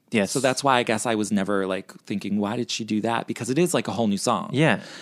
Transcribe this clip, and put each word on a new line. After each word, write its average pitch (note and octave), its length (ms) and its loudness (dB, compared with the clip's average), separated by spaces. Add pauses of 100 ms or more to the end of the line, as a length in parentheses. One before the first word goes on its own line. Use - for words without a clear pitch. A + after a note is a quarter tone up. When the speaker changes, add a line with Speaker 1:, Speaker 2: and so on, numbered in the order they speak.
(100)
Speaker 1:
Yes. G#2 200 2
Speaker 2:
So C3+ 100 -2
that's B2+ 240 0
why C3 140 4
I B2 40 4
guess A2 220 -2
I A#2 100 0
was G#2+ 160 0
never, G2 360 0
like, F#2+ 260 -6 (140)
thinking, G2+ 320 -4
"Why G#2 180 -2
did A#2+ 140 -4
she - 140 -6
do G#2+ 180 0
that?" A2+ 240 0
Because A#2 240 -6
it C3 80 0
is, F3 160 2
like, A#2 120 0
a A2 60 -2
whole A2+ 140 0
new G2+ 120 2
song. G2+ 340 0
Speaker 1:
Yeah. C3 280 4 (220)